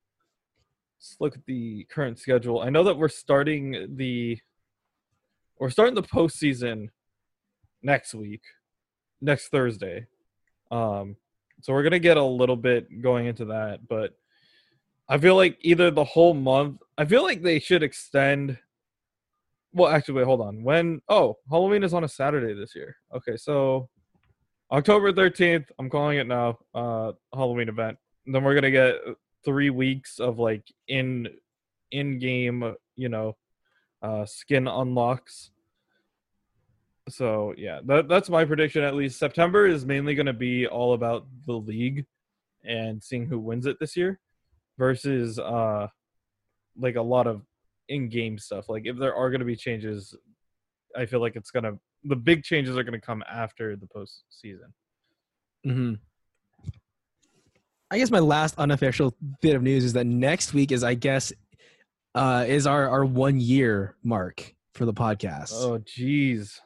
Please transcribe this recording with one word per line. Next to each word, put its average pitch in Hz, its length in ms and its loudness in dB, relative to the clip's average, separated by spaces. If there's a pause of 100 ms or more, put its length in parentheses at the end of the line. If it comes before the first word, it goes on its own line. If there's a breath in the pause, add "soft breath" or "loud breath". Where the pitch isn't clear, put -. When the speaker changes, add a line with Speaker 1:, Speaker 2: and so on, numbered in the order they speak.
(960)
Speaker 1:
let's - 220 -20
look 147 160 -4
at 135 100 -20
the 117 400 -10
current 127 340 -8
schedule. 120 420 0
I 123 80 -4
know 156 160 6
that 180 120 2
we're 151 120 0
starting 139 880 -2
the, 120 420 -4 (1200)
we're 131 100 -2
starting 233 260 4
the 196 80 0
postseason 123 840 -2 (920)
next 139 300 -2
week, 107 300 -12 (800)
next 139 280 0
Thursday. 107 580 -2 (640)
Um, 101 460 -4 (440)
so 135 120 -4
we're 143 100 2
gonna 165 140 2
get 165 200 6
a 143 60 4
little 127 320 2
bit 120 460 0
going 120 240 0
into 117 200 -6
that, 107 420 -6
but 110 280 -4 (920)
I 139 80 2
feel 180 180 6
like 190 260 4
either 170 280 6
the 147 140 2
whole 165 320 6
month, 139 460 0 (160)
I 151 80 2
feel 233 180 6
like 262 180 -2
they 170 180 2
should 175 220 2
extend. 139 760 0 (1120)
Well, 175 160 6
actually, 147 260 2
wait, 127 100 4
hold 123 160 2
on. 107 220 -8
When, 165 460 0
oh, 175 280 4 (120)
Halloween 190 340 2
is 170 100 -2
on 170 100 0
a 151 40 -4
Saturday 135 460 -2
this 101 220 -12
year. - 220 -16 (180)
Okay, 123 220 -8
so 135 520 0 (800)
October 196 400 4
thirteenth, 175 680 2
I'm 131 100 -6
calling 147 300 0
it 123 80 -2
now, 120 320 -2 (160)
uh, 113 380 -4 (200)
Halloween 120 360 -2
event. 110 280 -6 (280)
And 131 100 -4
then 135 80 2
we're 139 120 4
gonna 139 140 4
get 131 260 6 (480)
three 143 260 2
weeks 131 500 -2
of, 123 180 -2
like, 110 260 -2 (240)
in, 131 400 -4 (640)
in-game, 123 840 -4 (200)
you 127 140 -6
know, 110 280 -6 (680)
uh, 107 220 -6
skin 131 420 -2
unlocks. 123 840 -4 (1600)
So, 107 500 -4
yeah, 85 280 -10
that, 143 240 2
that's 185 200 2
my 165 140 4
prediction, 151 400 0
at 139 100 -2
least. 139 240 -4
September 175 480 2
is 151 200 0
mainly 143 300 -2
gonna 139 180 0
be 123 340 -2
all 123 260 0
about 117 340 -2 (180)
the 123 80 -6
league 117 520 -6 (600)
and 113 360 -6
seeing 120 240 -8
who 127 140 -6
wins 117 260 -8
it 139 140 -4
this 156 160 -8
year 185 240 -4 (580)
versus, 127 640 -2
uh, 107 480 -2 (920)
like, 120 200 -4
a 117 40 -2
lot 120 240 2
of 107 180 -4 (440)
in-game 117 500 -6
stuff. 107 300 -12
Like, 110 180 -8
if 123 120 -6
there 131 180 -2
are 127 160 -2
gonna 127 140 -2
be 120 100 -4
changes, 107 580 -8 (840)
I 127 80 -4
feel 120 160 -2
like 117 160 -4
it's 107 120 -14
gonna, 113 300 -6 (240)
the 139 140 -2
big 147 260 4
changes 131 320 -2
are 127 80 -2
gonna 117 160 -8
come 110 320 -10
after 110 460 -8
the 98 100 -18
postseason. - 840 -20 (920)
Speaker 2:
Mm-hmm. 123 280 -2 (2000)
I 196 80 -2
guess 240 140 2
my 202 80 6
last 156 380 4
unofficial 139 580 2 (260)
bit 156 140 4
of 123 80 0
news 131 220 2
is 120 80 0
that 123 120 0
next 127 480 0
week 139 200 2
is, 123 100 0
I 123 120 0
guess, 135 360 -2 (840 soft breath)
uh, 127 300 2
is 139 220 2
our, 139 220 2
our 135 160 2
one 131 340 2
year 117 640 2
mark 98 500 -4 (200)
for 123 120 -4
the 113 80 -2
podcast. 104 600 -4
Speaker 1:
Oh, 117 260 -4
jeez. 123 880 -4